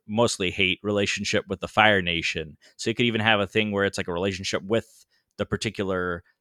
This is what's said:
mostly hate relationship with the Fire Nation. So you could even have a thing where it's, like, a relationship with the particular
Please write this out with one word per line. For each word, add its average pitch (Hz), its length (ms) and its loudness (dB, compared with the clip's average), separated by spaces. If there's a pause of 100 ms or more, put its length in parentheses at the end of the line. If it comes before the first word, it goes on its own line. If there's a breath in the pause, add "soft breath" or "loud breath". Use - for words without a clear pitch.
mostly 107 440 2
hate 92 320 0
relationship 101 640 0
with 98 120 -6
the 87 80 -6
Fire 107 320 6
Nation. 82 560 -4 (200 soft breath)
So - 140 -2
you 110 40 -2
could 123 120 2
even 113 140 0
have 107 200 4
a 98 60 0
thing 107 260 0
where 98 120 2
it's, 98 140 0
like, 92 100 -6
a 90 40 -6
relationship 92 500 -4
with 107 420 -4 (320)
the 101 80 -4
particular 92 800 -4 (180)